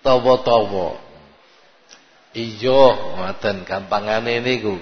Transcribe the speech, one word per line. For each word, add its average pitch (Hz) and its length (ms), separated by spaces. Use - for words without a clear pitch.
Tawa-tawa. 117 960
"Iya, 117 520
ngoten 92 480
gampangane 107 720
niku. 110 420